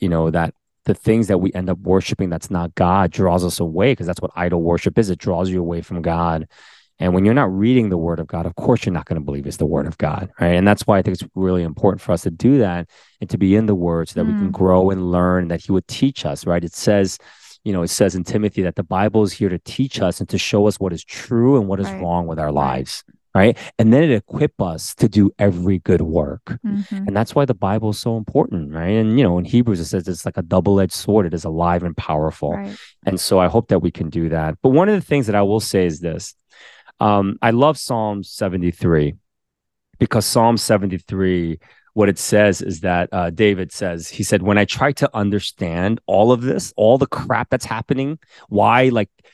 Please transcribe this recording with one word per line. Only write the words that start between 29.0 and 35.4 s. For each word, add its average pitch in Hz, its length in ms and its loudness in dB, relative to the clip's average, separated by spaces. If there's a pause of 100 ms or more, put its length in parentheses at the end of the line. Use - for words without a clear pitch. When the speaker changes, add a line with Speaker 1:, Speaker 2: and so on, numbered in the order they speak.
Speaker 1:
you 139 60 4
know, 87 140 2
in 87 60 -2
Hebrews, 117 360 2
it 82 60 -6
says 92 200 -4
it's 90 200 -8
like 101 100 -8
a 95 60 -4
double-edged 95 500 2
sword. 104 340 2
It 82 80 -4
is 82 100 -6
alive 85 380 0
and 85 140 -6
powerful. 78 560 -4
Speaker 2:
Right. 101 240 -10 (300)
Speaker 1:
And 95 120 -2
so 95 220 2
I 90 80 4
hope 113 200 0
that 92 140 2
we 85 80 0
can 82 180 -6
do 82 200 -2
that. 78 340 -2
But 135 60 4
one 165 200 4
of 214 60 2
the 190 100 0
things 139 220 0
that 104 80 -2
I 101 80 2